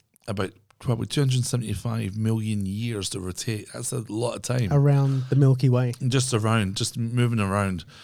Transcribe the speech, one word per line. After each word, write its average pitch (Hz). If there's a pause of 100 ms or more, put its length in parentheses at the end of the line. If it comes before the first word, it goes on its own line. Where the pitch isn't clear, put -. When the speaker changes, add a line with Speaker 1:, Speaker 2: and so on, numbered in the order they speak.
(260)
Speaker 1:
about 98 (260)
probably 113
two 147
hundred 127
seventy-five 113
million 110
years 104
to 98
rotate. 95
That's 123
a 120
lot 113
of -
time. 123
Speaker 2:
Around 139
the 127
Milky 135
Way. 123 (160)
Speaker 1:
Just 131
around, 107
just -
moving 117
around. 98 (200)